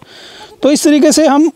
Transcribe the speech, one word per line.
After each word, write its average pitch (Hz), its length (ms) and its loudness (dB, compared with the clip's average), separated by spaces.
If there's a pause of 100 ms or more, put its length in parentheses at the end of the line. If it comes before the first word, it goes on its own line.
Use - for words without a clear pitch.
(640)
तो 269 80 0
इस 294 120 -2
तरीके 302 280 2
से 311 160 0
हम 285 280 0